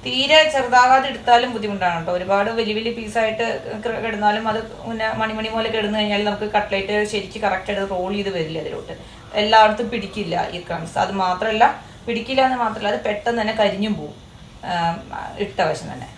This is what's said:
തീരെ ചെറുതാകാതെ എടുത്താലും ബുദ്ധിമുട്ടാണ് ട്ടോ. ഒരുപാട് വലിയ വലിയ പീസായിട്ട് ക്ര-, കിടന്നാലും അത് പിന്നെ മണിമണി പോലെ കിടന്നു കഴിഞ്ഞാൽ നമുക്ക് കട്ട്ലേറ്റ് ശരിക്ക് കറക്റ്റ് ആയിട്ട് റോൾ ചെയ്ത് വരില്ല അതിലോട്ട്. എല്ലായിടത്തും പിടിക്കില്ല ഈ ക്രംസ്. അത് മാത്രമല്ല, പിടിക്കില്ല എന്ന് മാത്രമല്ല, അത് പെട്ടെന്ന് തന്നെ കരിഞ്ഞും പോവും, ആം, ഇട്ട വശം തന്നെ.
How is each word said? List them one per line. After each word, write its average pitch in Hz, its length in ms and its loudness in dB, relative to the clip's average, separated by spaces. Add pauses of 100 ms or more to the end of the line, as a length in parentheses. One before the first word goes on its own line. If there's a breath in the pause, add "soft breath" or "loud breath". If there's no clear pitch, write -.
തീരെ 269 340 4 (140)
ചെറുതാകാതെ 254 600 6
എടുത്താലും 240 420 4
ബുദ്ധിമുട്ടാണ് 196 500 -2
ട്ടോ. 180 140 -2
ഒരുപാട് 196 400 2
വലിയ 214 200 0
വലിയ 226 200 -2
പീസായിട്ട് 220 480 0 (380)
ക്ര-, 226 200 -4
കിടന്നാലും 214 460 0
അത് 220 100 -2 (240)
പിന്നെ 220 240 -4 (140)
മണിമണി 220 340 -4
പോലെ 220 180 0
കിടന്നു 214 240 0
കഴിഞ്ഞാൽ 208 300 0
നമുക്ക് 208 280 -4
കട്ട്ലേറ്റ് 202 400 0 (160)
ശരിക്ക് 202 340 -6
കറക്റ്റ് 190 260 -2
ആയിട്ട് 196 220 -4
റോൾ 185 220 -2
ചെയ്ത് 196 200 -2
വരില്ല 160 280 -4
അതിലോട്ട്. - 320 -10 (460 loud breath)
എല്ലായിടത്തും 214 500 6
പിടിക്കില്ല 190 540 -4 (100)
ഈ 170 120 -8
ക്രംസ്. 160 360 -6
അത് 190 80 -4 (120)
മാത്രമല്ല, 214 420 2 (400 loud breath)
പിടിക്കില്ല 247 420 0
എന്ന് 254 160 0
മാത്രമല്ല, 214 300 -4
അത് 208 140 -2
പെട്ടെന്ന് 226 340 -2
തന്നെ 220 180 -2
കരിഞ്ഞും 202 380 2
പോവും, 151 180 -10 (560)
ആം, 170 240 0 (480)
ഇട്ട - 140 -8 (100)
വശം 156 240 -4
തന്നെ. - 260 -12